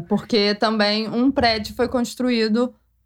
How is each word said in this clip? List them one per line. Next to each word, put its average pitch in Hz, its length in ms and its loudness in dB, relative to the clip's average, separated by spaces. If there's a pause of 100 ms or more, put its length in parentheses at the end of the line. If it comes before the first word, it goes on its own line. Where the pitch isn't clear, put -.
porque 208 460 0
também 214 540 0
um 247 240 2
prédio 226 420 0
foi 240 140 0
construído 240 840 0 (340)